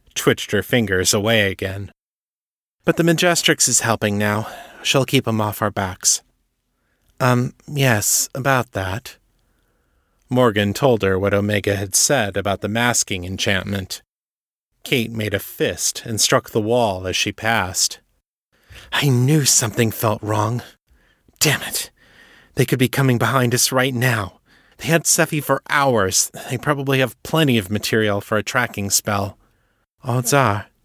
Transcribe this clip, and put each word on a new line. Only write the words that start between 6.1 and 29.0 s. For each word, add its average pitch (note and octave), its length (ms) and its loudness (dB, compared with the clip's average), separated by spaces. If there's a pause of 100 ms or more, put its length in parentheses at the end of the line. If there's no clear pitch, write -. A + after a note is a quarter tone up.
"Um, B2+ 340 2 (140)
yes, C3 640 0
about C3 380 -2
that." F#2+ 460 -8 (1080)
Morgan G#2+ 460 2
told A#2+ 300 2
her F#2+ 160 2
what G2 140 0
Omega G2+ 420 0
had G2 180 -6
said A2 420 0
about G2 260 -4
the G#2 60 -4
masking A2 580 -2
enchantment. F#2+ 760 -4 (800)
Kate A2+ 280 0
made G#2+ 220 -4
a G2 60 0
fist - 640 -4
and A2 140 -4
struck - 300 2
the A2+ 120 -2
wall G#2+ 440 0
as F#2 100 -2
she - 160 -2
passed. G#2 680 -2 (920)
"I - 180 0
knew C3 360 4
something A2+ 460 0
felt G#2+ 320 -2
wrong. G#2+ 400 -2 (760)
Damn C#3 220 0
it. - 300 -8 (640)
They C3 100 2
could C3+ 140 0
be B2 100 2
coming C3 280 2
behind A#2+ 360 0
us - 180 0
right C3+ 220 0
now. A2+ 460 -2 (380)
They - 100 -10
had E3 160 2
Seffi D#3 400 0
for C3+ 260 0
hours. B2+ 640 2 (180)
They B2+ 80 -4
probably C#3 420 0
have B2 220 -2
plenty D3 360 2
of F#2+ 120 -2
material G#2 520 0
for - 160 -2
a G#2 60 -2
tracking A2+ 460 -2
spell." G2+ 480 -2 (640)